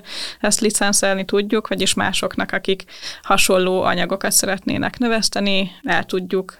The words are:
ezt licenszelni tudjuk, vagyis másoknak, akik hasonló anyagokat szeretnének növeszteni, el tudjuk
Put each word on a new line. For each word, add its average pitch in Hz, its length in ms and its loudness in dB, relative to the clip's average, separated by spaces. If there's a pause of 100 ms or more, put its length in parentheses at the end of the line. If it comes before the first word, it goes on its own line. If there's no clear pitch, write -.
(400)
ezt 208 200 2
licenszelni 196 640 2
tudjuk, 208 440 0
vagyis 190 260 0
másoknak, - 580 -2
akik 190 320 -2 (380)
hasonló 185 600 4
anyagokat 190 500 0
szeretnének - 640 0
növeszteni, 202 720 0 (120)
el 175 220 0
tudjuk 185 560 -4